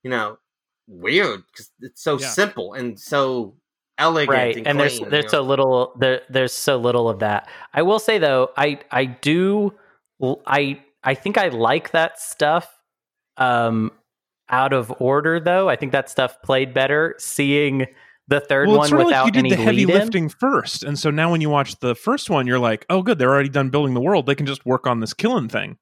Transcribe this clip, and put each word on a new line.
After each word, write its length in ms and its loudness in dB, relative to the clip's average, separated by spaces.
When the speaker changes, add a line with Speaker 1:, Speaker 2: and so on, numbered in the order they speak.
Speaker 1:
you 80 -12
know, 280 -4
weird 540 -2
'cause 140 -20
it's 220 -20
so 160 -2
Speaker 2:
Yeah. 100 -8
Speaker 1:
simple 460 -2
and 240 -8
so 560 -2
elegant 320 2
Speaker 3:
Right, 260 2
Speaker 1:
and 100 -8
Speaker 3:
and 140 0
there's, 180 0
Speaker 1:
clean, 120 -8
Speaker 3:
there's 140 0
Speaker 1:
you 40 -6
know? 20 -8
Speaker 3:
so 120 2
little, 560 2
there, 320 0
there's 240 0
so 240 0
little 320 2
of 100 -4
that. 280 -2
I 80 2
will 160 2
say 200 0
though, 380 2
I, 240 0
I 140 0
do, 680 -2
l-, 240 -4
I, 360 -2
I 100 0
think 220 -6
I 120 2
like 420 0
that 280 -2
stuff, 480 -2
um, 560 0
out 240 0
of 280 -2
order 380 0
though. 300 0
I 80 0
think 160 -6
that 160 -2
stuff 340 -2
played 320 0
better 440 0
seeing 680 0
the 140 2
third 280 2
Speaker 2:
Well, 80 6
it's 160 4
Speaker 3:
one 80 4
Speaker 2:
sorta 40 6
like 20 4
Speaker 3:
without 200 4
Speaker 2:
you 60 2
did 80 2
Speaker 3:
any 100 0
Speaker 2:
the 60 4
heavy 300 2
Speaker 3:
lead-in. 140 4
Speaker 2:
lifting 280 -2
first, 560 -2
and 140 -6
so 120 0
now 200 0
when 100 0
you 100 0
watch 300 0
the 140 0
first 360 -4
one, 160 0
you're 140 2
like, 280 -2
"Oh, 140 2
good, 160 0
they're 120 4
already 180 2
done 220 -2
building 240 0
the 60 0
world. 260 2
They 100 0
can 100 -4
just 180 -8
work 220 -2
on 140 0
this 120 -6
killing 360 -2
thing." 340 -8